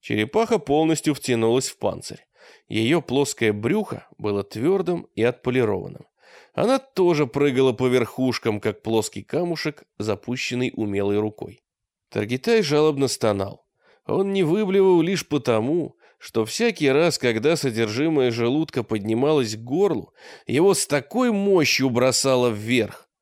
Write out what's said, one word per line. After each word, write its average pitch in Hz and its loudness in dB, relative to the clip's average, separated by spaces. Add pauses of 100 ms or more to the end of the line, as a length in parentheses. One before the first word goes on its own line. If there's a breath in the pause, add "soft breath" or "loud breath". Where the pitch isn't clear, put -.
Черепаха 208 0
полностью 156 0
втянулась 117 0
в - -16
панцирь. - -8 (400 soft breath)
Ее 123 0
плоское 120 0
брюхо 135 -4 (100)
было 101 -4
твердым 175 -2
и 107 0
отполированным. 120 -2 (480 soft breath)
Она 254 2
тоже 175 2
прыгала 131 2
по 127 -2
верхушкам, 120 0
как - -6
плоский 110 -2
камушек, 160 -6 (140)
запущенный 120 -4
умелой 101 0
рукой. - -8 (460)
Таргитай 127 0
жалобно 147 2
стонал. 101 -2 (400 soft breath)
Он 196 0
не 196 2
выблевал 190 4
лишь 170 -2
потому, 127 -2 (240 soft breath)
что - -4
всякий 151 0
раз, 156 2
когда 123 0
содержимое 127 0
желудка 120 -2
поднималось 113 0
к 110 -16
горлу, 139 -2 (320 loud breath)
его 180 4
с - -2
такой 226 0
мощью 190 2
бросало 123 2
вверх 110 -2 (120)